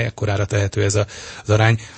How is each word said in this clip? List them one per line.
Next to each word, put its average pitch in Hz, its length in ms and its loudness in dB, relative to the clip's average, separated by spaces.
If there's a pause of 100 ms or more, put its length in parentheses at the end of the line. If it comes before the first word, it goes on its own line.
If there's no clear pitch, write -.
ekkorára 104 400 -2
tehető 101 380 -2
ez 98 120 0
a, 101 120 2 (360)
az - 80 -4
arány. 110 300 4 (180)